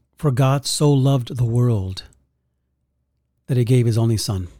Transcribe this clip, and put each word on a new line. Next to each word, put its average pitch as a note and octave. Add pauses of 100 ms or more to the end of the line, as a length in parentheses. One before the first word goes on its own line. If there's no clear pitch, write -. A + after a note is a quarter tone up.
(160)
"For D3
God C3
so D3
loved C3+
the B2
world A2+ (1400)
that C3
he B2
gave A#2+
his A2+
only A2+
son." F#2+ (120)